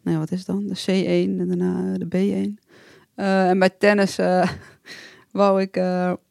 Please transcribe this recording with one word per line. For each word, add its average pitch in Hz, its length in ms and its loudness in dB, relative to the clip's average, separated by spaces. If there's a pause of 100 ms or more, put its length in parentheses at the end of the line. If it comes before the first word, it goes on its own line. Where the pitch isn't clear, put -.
nou 170 140 -2
ja, - 20 -2
wat 156 120 -6
is 185 80 -4
het 185 80 -14
dan? 202 200 -4
De 190 80 -8 (100)
C - 40 -4
één 185 520 0
en 180 80 -2
daarna 180 500 -2
de 180 80 0
B 170 80 -6
één. 196 440 -2 (560)
Eh, 190 360 2
en 185 80 4
bij 185 200 4
tennis, 202 400 4
eh, 185 300 2 (420)
<laughs> - 400 -20
wou 196 300 2
ik, 190 160 -4
eh, 180 360 0 (180)